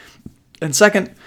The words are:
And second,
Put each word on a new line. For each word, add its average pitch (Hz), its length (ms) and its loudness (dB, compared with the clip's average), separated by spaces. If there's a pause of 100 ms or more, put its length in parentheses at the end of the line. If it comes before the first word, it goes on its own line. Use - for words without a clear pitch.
(600)
And 151 140 -6
second, 202 400 2 (120)